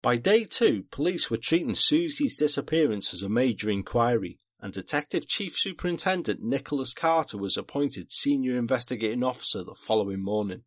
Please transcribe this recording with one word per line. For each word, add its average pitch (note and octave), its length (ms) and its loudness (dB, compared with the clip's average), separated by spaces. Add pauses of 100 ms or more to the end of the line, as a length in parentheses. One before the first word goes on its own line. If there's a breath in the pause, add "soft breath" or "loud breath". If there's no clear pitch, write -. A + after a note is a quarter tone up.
By B2 140 2
day G#3 280 4
two, C#3+ 460 2
police E3+ 400 -2
were A#2 60 0
treating D#3 380 0
Susie's D3+ 640 2
disappearance C#3+ 760 2
as F2 80 -6
a G2 80 -4
major A2+ 400 0
inquiry, G#2+ 680 0 (200)
and G2 140 -8
Detective D3 560 -4
Chief - 300 -4
Superintendent F3 840 -2
Nicholas C3 540 -2
Carter E3 420 2
was G2 220 -2
appointed C3 520 -4
Senior C3 460 0
Investigating A#2+ 680 0
Officer B2+ 400 -2
the F#2 120 -12
following G2 480 0
morning. G2+ 440 -2